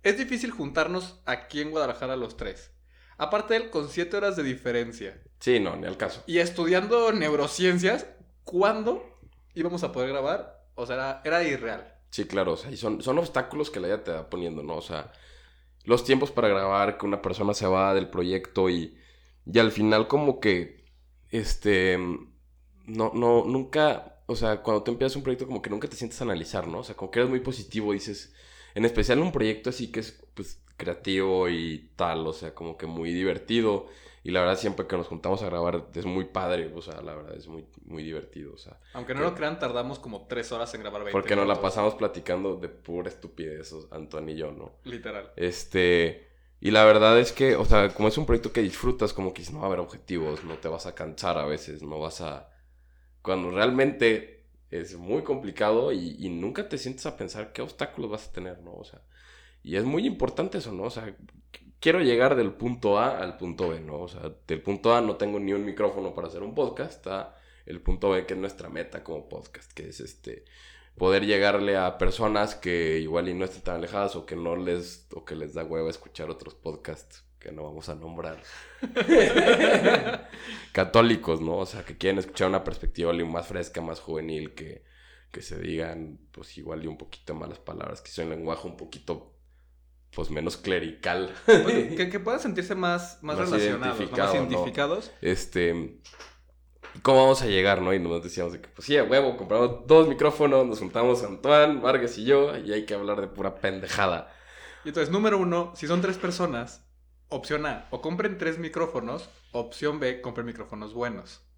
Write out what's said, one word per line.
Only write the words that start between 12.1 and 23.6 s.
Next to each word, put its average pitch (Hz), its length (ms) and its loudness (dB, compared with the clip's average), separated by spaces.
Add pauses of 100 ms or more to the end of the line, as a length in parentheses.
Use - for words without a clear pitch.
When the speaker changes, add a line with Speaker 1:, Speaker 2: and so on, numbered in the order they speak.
Speaker 2:
Sí, 104 140 -4
claro, 92 280 0
o 80 40 -2
sea, 131 140 -12
y 101 60 -10
son, 107 240 -4
son 131 160 0
obstáculos 147 540 -2
que 101 80 -6
la 87 80 -4
vida 104 160 -2
te 90 80 -6
va 80 180 -8
poniendo, 82 340 -6
¿no? 78 140 -8
O 87 40 -6
sea, 78 300 -10 (720)
los 120 220 4
tiempos 131 260 4
para 117 160 2
grabar, 98 500 4
que - 80 -6
una 101 160 0
persona 101 320 0
se 101 140 0
va 95 260 4
del 92 160 2
proyecto 92 600 0
y, 82 280 -2 (540)
y 113 80 8
al 110 120 6
final 107 360 4
como 143 320 4
que, 90 460 0 (460)
este, 98 680 2 (880)
no, 110 260 0
no, 120 320 6
nunca, 135 800 0